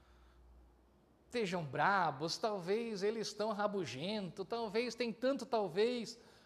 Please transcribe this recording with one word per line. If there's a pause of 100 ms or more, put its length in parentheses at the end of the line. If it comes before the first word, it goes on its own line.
(1200)
estejam
brabos,
talvez
eles
estão
rabugento,
talvez
tem
tanto
talvez, (260)